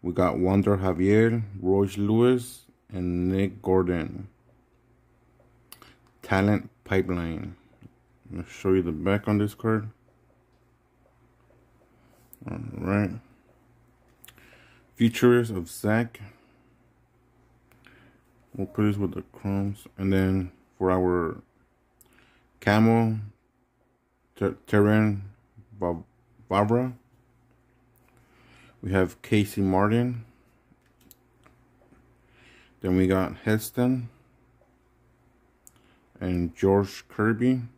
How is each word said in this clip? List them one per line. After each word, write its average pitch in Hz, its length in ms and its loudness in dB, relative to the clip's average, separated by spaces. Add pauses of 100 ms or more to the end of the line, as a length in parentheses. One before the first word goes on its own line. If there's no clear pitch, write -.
We 87 120 -6
got 87 240 2
Wander 98 400 2
Javier, 101 640 2 (180)
Royce 95 360 0
Lewis, 120 640 0 (320)
and 90 360 -2
Nick 95 320 -2
Gordon. 92 680 0 (1900)
Talent 98 480 0 (160)
Pipeline. 87 720 -4 (760)
Let 90 100 -10
me 87 100 -10
show - 240 -2
you 95 80 4
the 85 100 -4
back 92 360 -2
on 107 100 0
this 101 160 -2
card. 110 360 -4 (2500)
All - 80 -10 (200)
right. 98 340 0 (1800)
Futures 117 540 4
of 92 200 -6
Zach. 113 500 -2 (2250)
We'll 98 140 -6
put - 160 -2
this 104 140 2
with 101 160 -4
the - 100 -12 (100)
chromes. 98 540 -6 (100)
And 98 140 -2
then 95 400 0 (260)
for 92 140 0
our 90 500 -2 (1160)
camo, 110 600 2 (1160)
Ter-, - 220 -4 (100)
Terran 104 560 4 (560)
Va-, 87 240 -4 (460)
Vavra, 117 440 2 (1900)
we 95 80 -6
have 95 300 0
Casey 104 400 0
Martin. 113 640 0 (2500)
Then 92 140 0
we 92 120 4
got 92 360 0
Heston 123 680 -2 (2000)
and 90 360 -4
George 98 520 0
Kirby. 113 540 0 (160)